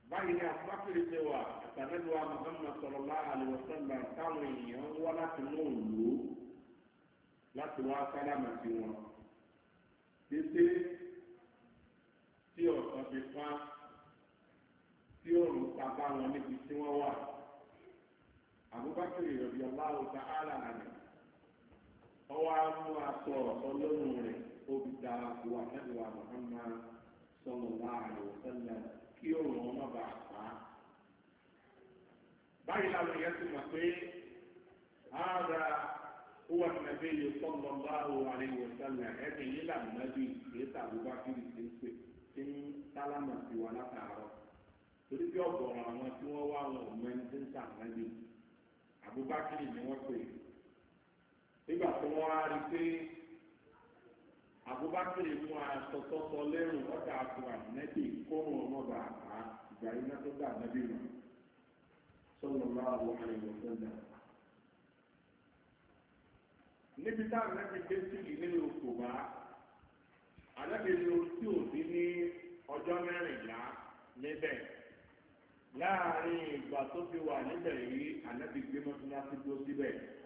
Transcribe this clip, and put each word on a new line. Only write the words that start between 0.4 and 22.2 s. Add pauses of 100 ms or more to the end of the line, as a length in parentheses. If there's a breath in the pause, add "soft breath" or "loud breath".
Abubakar
ṣe
wà, (240)
àtàlẹ́lùwà
Muhammad
sallallahu
alaihi
wasallam,
táwọn
èèyàn
ń
wá
láti
mú
òun (100)
lò (1400)
láti
wá (100)
sálámà
sí
wọn. (1400)
Títí (1900)
tí
ọ̀sán
fi
pa, (1700)
tí
òòrùn
ta
bá
wọn
níbi
tí
wọ́n
wà. (1600)
Abubakar (140)
radiyallahu
ta'ala
anhu, (1400)